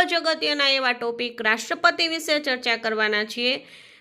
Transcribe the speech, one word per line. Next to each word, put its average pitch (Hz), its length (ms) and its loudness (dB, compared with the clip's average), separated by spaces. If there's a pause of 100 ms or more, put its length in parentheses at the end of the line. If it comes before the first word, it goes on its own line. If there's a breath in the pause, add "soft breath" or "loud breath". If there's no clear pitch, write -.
જ 359 80 -2
અગત્યના 302 560 0
એવા 262 220 2
ટોપિક 233 500 -4
રાષ્ટ્રપતિ 339 680 2
વિશે 320 320 -2
ચર્ચા 254 360 -2
કરવાના 214 480 0
છીએ. 247 440 -4 (340 loud breath)